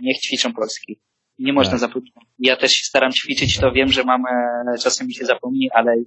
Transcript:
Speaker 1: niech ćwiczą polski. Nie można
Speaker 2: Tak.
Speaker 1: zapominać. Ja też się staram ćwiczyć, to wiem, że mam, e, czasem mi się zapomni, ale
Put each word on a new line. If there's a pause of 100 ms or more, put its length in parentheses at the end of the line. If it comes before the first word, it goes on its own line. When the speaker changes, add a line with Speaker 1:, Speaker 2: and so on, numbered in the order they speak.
Speaker 1:
niech
ćwiczą
polski. (380)
Nie
można
Speaker 2:
Tak.
Speaker 1:
zapominać. (140)
Ja
też
się
staram
ćwiczyć,
to
wiem,
że
mam,
e,
czasem
mi
się
zapomni,
ale (100)